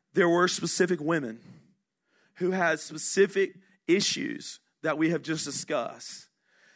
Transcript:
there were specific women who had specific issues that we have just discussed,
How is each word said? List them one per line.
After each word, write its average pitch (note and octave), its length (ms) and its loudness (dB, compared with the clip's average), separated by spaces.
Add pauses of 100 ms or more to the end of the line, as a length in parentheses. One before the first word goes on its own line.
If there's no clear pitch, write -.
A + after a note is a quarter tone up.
(140)
there F3 140 4
were F3 200 4
specific F3+ 520 0
women D3 400 -4 (960)
who F3+ 160 -2
had E3+ 280 2
specific F#3+ 760 0 (340)
issues - 720 0 (220)
that D#3 160 -2
we D#3+ 140 2
have D#3 100 0
just D3+ 240 -4
discussed, - 840 -6 (460)